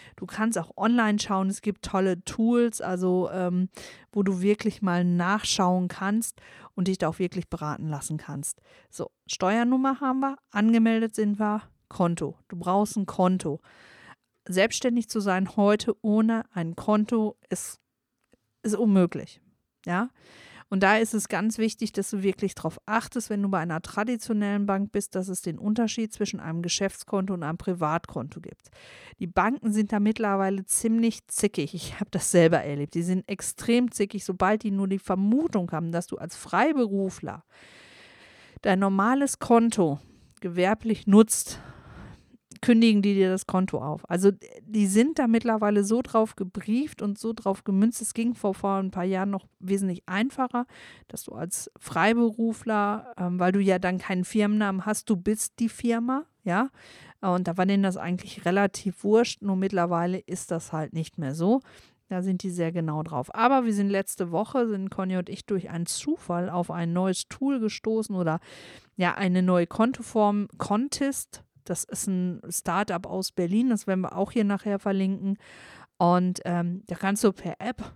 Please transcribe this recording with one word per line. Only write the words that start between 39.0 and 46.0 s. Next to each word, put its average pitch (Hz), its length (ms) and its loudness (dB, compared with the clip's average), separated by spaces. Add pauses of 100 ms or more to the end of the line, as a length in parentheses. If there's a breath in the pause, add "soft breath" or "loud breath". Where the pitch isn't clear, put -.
Konto 220 640 4 (400 soft breath)
gewerblich 190 640 0
nutzt, - 540 6 (1040 loud breath)
kündigen 226 400 6
die 202 120 2
dir 190 160 4
das 185 160 -2
Konto 185 340 0
auf. 151 300 -8
Also 185 220 6 (300)
die 214 260 2
sind 240 320 4
da 254 80 2
mittlerweile 220 560 4
so 220 180 2